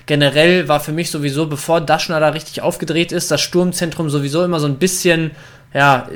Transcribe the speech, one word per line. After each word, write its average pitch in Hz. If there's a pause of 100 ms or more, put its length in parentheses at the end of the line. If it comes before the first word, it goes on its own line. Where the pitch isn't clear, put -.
Generell 151
war 147
für 156
mich 165
sowieso, 147
bevor 156
Daschner 156
da 156
richtig -
aufgedreht 170
ist, 170
das 147
Sturmzentrum 175
sowieso 143
immer 175
so 147
ein 139
bisschen, 165 (420)
ja, 139